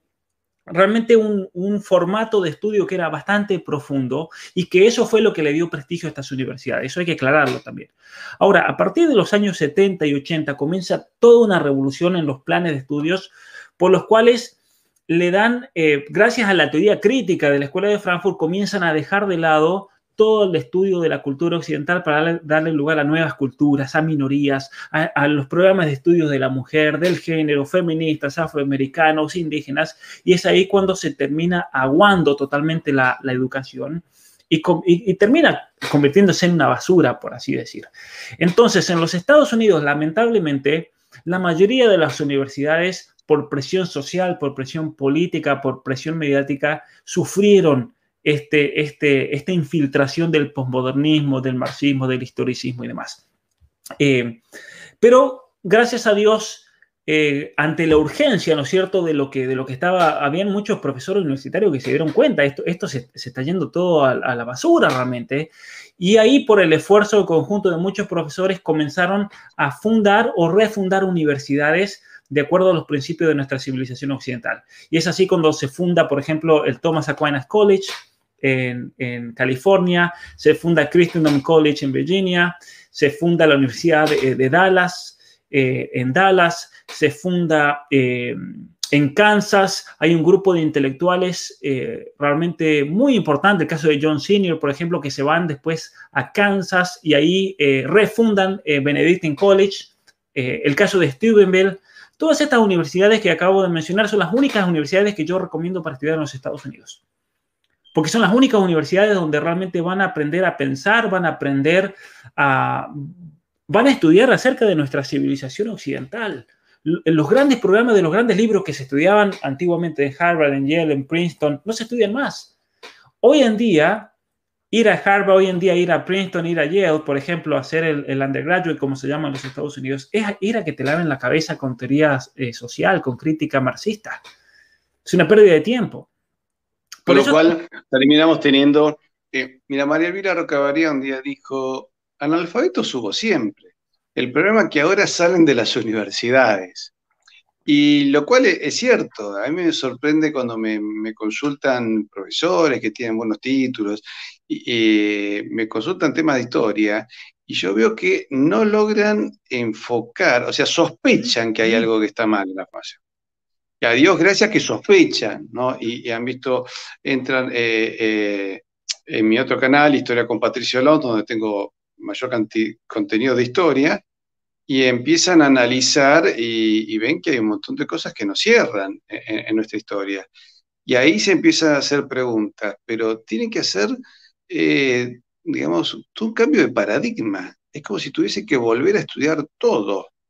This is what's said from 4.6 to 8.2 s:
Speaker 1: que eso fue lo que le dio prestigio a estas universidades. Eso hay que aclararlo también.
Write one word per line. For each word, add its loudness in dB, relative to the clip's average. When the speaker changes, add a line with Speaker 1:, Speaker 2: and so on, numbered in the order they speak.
Speaker 1:
que 4
eso 2
fue 2
lo 4
que -4
le 0
dio -2
prestigio -10
a -8
estas -14
universidades. -6
Eso -6
hay -4
que -2
aclararlo 0
también. -16